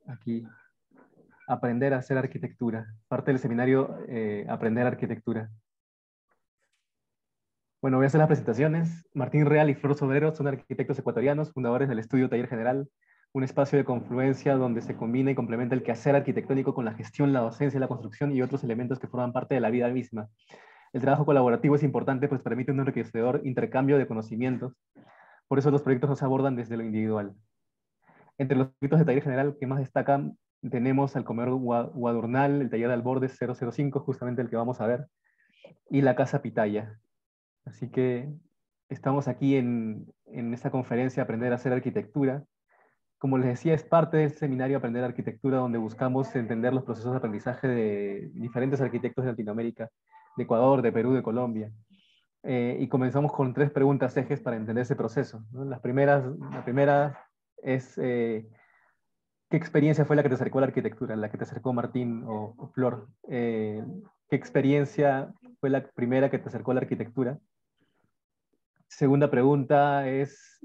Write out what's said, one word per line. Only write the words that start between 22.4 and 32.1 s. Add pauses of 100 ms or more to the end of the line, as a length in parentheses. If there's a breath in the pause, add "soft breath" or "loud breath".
permite
un
enriquecedor
intercambio
de
conocimientos. (720 soft breath)
Por
eso
los
proyectos
no
se
abordan
desde
lo
individual. (1040 soft breath)
Entre
los
proyectos
de
Taller
General
que
más
destacan, (340)
tenemos
al
Comedor
Gua-,
Guadurnal,